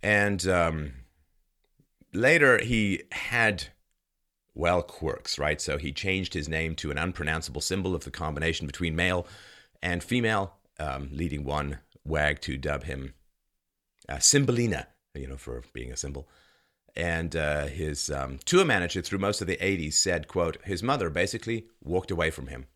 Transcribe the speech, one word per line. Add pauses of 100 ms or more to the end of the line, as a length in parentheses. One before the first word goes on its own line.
And,
um, (1160)
later
he
had, (880)
well,
quirks,
right?
So
he
changed
his
name
to
an
unpronounceable
symbol
of
the
combination
between
male (520)
and
female, (220)
um,
leading
one (220)
wag
to
dub
him, (960)
uh,
Cymbalina, (260)
you
know,
for
being
a
symbol. (680)
And,
uh,
his,
um,
tour
manager
through
most
of
the
eighties
said,
quote,
"His
mother
basically (140)
walked
away
from
him.